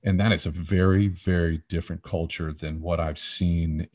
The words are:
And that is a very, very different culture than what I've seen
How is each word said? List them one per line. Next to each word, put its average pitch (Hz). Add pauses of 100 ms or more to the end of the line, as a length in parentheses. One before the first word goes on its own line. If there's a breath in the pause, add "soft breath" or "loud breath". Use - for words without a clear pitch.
And 95
that 107
is 92
a 80
very, 92
very 85
different 85
culture 80
than 78
what 85
I've 78
seen 82